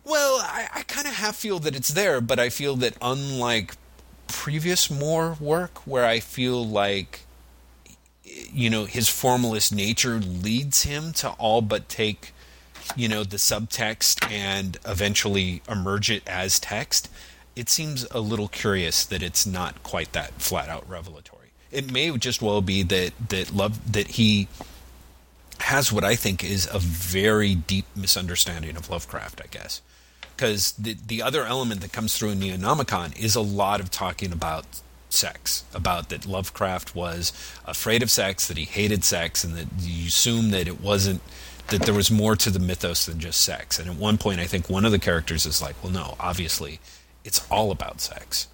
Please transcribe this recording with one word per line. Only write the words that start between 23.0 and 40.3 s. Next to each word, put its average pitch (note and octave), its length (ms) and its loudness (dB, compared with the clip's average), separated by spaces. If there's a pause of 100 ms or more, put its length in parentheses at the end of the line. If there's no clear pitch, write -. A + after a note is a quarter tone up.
that F#2 260 -2
love, G#2+ 380 0
that G#2 200 0
he G#2+ 360 6 (1120)
has C3+ 340 2
what F#2+ 120 2
I A2 120 4
think G2 260 0
is F#2+ 300 0
a G#2 60 -2
very F#2+ 760 4
deep F#2+ 300 0 (100)
misunderstanding F2 840 -2
of E2 140 -12
Lovecraft, - 520 -8
I - 80 -14
guess. - 300 -10 (560)
'Cause G#2+ 420 0
the, A2 160 -4
the A2+ 280 -6
other C3+ 220 0
element A#2 380 -2
that G#2 100 -10
comes A2 240 -2
through G#2+ 140 0
in G2 100 0
Neonomicon F#2+ 760 0
is G#2+ 200 2
a A#2 40 2
lot G2+ 400 2
of F#2 100 -6
talking F#2 420 -4
about D#2+ 320 -4 (440)
sex, - 540 -2 (120)
about F2 340 -2
that E2 180 -8
Lovecraft F#2+ 680 -2
was F2 360 -2 (340)
afraid A2+ 360 2
of A2 80 2
sex, G2 380 2
that E2 80 -6
he D#2+ 80 -4
hated G#2 400 2
sex, E2+ 400 0
and E2+ 100 -4
that E2 120 -6 (120)
you E2+ 300 -4
assume A#2 420 4